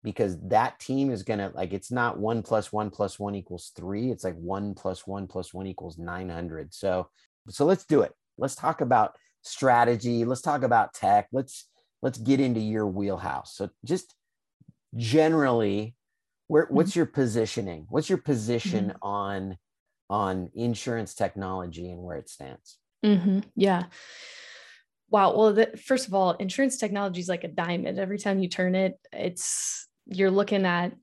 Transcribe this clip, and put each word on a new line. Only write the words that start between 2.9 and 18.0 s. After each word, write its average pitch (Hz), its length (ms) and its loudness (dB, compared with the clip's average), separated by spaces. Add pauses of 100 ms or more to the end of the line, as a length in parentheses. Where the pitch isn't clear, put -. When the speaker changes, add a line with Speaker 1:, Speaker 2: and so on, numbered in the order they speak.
Speaker 1:
one 101 160 -4
equals 87 400 -12
three. 101 340 -4
It's, 110 140 -6
like, 87 140 -6
one 95 360 -6
plus 92 320 -8
one 98 220 -8
plus - 260 -10
one 95 140 -8
equals 85 300 -12
nine 87 320 -10
hundred. 82 440 -10
So, 92 360 -2 (400)
so 143 160 0
let's 185 200 2
do 143 160 4
it. - 120 0 (240)
Let's 135 180 -4
talk - 240 -2
about 120 380 4 (260)
strategy. 120 800 2
Let's 123 180 -2
talk 147 220 -2
about 117 300 2
tech. 101 400 2
Let's, - 340 -6 (340)
let's 123 160 -2
get 127 220 4
into 123 220 2
your 107 260 0
wheelhouse. 92 680 -4
So 98 140 -6 (160)
just 175 300 -4 (800)
generally, 117 1000 4 (520)
where, 156 220 4
what's 160 220 4
Speaker 2:
Mm-hmm. 175 80 0
Speaker 1:
your 160 80 4
positioning? 107 840 -2
What's 151 200 -2